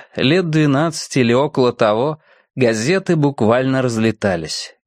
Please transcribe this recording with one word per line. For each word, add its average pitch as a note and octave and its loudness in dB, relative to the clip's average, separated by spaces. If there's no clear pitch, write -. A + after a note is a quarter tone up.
лет E3+ 0
двенадцати D3+ 0
или A#2 2
около C3 0
того, A#2+ 0
газеты C3 0
буквально C3 0
разлетались. A2 -2